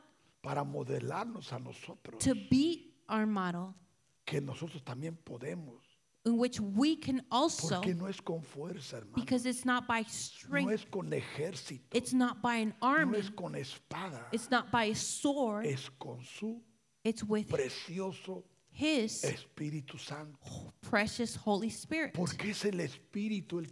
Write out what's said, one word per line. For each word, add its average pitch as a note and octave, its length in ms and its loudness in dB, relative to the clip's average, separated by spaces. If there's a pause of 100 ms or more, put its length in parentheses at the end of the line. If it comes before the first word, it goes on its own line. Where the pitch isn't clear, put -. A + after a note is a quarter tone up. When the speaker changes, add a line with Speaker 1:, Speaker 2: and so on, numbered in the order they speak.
(420)
Speaker 1:
Para C#3 220 0
modelarnos C#3+ 880 -4
a - 60 -4
nosotros, - 640 -10
Speaker 2:
To C4 120 6 (140)
be D#4 460 4 (140)
our G#3+ 180 2
model, F#3 480 0 (500)
Speaker 1:
que D3 160 0
nosotros C#3 440 -6
también D3 400 -6
podemos. C3+ 560 -8 (440)
Speaker 2:
in A#3 140 4
which B3 220 2
we A3 340 4
can C4 360 0
also, A#3 500 2
Speaker 1:
Porque F3+ 160 2
no F3 100 -2
es G3 140 -6
con E3 220 -4
fuerza, C#3 560 -10
hermano. G#2 180 -10
Speaker 2:
because B3 300 2
it's B3 180 0
not B3 240 2
by A3+ 140 2
Speaker 1:
No A3 60 -6
Speaker 2:
strength, - 640 0
Speaker 1:
es A3 120 0
con F3 260 -4
ejército. C#3+ 720 -4 (120)
Speaker 2:
it's B3 200 0
not B3 300 4
by A#3+ 140 4
an A3 120 4 (120)
Speaker 1:
No A#3 80 4
Speaker 2:
army, C#4 300 6
Speaker 1:
es G3 120 -2
con E3+ 260 -6
espada. D3+ 720 -8
Speaker 2:
it's A3+ 200 -2
not - 200 2
by A#3 140 4
a G#3+ 100 2
sword, B3 720 2
Speaker 1:
Es C3+ 220 -2 (100)
con B2 240 -10
su A3+ 380 -8 (420)
Speaker 2:
it's A3+ 220 0
with G#3+ 240 2
Speaker 1:
precioso F#3+ 960 -2 (260)
Speaker 2:
his C4+ 540 2
Speaker 1:
Espíritu D3 760 -4
Santo. D3+ 440 -10
Speaker 2:
ho-, - 300 -10 (100)
precious A3 520 2
Holy G#3 340 2
Spirit. - 460 -2
Speaker 1:
Porque F3+ 360 -2
es - 140 -4
el G3+ 160 0
Espíritu G3 800 -2
el E3 140 -4